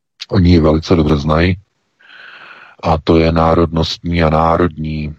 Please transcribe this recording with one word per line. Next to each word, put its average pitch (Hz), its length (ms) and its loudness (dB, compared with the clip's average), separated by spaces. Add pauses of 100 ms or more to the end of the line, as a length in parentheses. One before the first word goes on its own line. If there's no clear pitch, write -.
(280)
Oni 90 220 2
ji 87 100 4
velice 78 360 0
dobře 78 200 0
znají. 80 400 0 (1300)
A 82 160 0
to 82 200 2
je 82 140 2
národnostní 82 880 0
a 78 80 2
národní, 78 880 -2